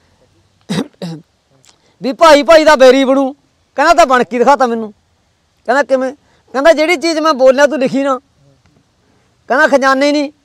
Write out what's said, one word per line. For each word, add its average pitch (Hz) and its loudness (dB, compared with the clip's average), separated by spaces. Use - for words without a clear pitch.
ਵੀ 240 -6
ਭਾਈ 294 2
ਭਾਈ 311 2
ਦਾ 302 4
ਬੈਰੀ 262 4
ਬਣੂ।" 269 -2
ਕਹਿੰਦਾ, 311 2
"ਤਾਂ 330 2
ਬਣ 247 0
ਕੇ 240 -8
ਦਿਖਾਤਾ 254 2
ਮੈਨੂੰ।" 226 -8
ਕਹਿੰਦਾ, 269 -2
"ਕਿਵੇਂ?" 262 -4
ਕਹਿੰਦਾ, 285 2
"ਜਿਹੜੀ 320 0
ਚੀਜ਼ 311 -4
ਮੈਂ 320 -2
ਬੋਲਿਆ 262 2
ਤੂੰ 277 -2
ਲਿਖੀ 262 -2
ਨਾ।" 269 -4
ਕਹਿੰਦਾ, 285 0
"ਖਜ਼ਾਨਾ 269 0
ਹੀ 294 0
ਨਹੀਂ, 294 -4